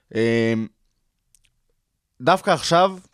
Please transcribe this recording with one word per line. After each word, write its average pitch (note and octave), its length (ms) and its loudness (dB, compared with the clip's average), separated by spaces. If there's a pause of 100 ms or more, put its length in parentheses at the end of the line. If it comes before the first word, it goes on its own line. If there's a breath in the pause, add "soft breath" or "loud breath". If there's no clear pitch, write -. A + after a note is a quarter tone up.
(140)
אה, A2+ 400 0 (1700)
דווקא F#3 300 0
עכשיו, F3+ 460 2 (180)